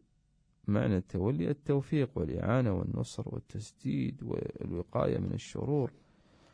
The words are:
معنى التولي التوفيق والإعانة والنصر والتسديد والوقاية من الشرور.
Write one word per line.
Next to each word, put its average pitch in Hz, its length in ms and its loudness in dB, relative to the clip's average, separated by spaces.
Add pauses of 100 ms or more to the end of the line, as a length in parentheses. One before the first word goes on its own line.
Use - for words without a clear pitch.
(680)
معنى 101 280 4
التولي 117 540 0
التوفيق 143 640 0
والإعانة 92 640 2
والنصر 110 480 -2
والتسديد 127 960 -4
والوقاية - 960 -2
من 95 140 -2
الشرور. 127 600 -2 (600)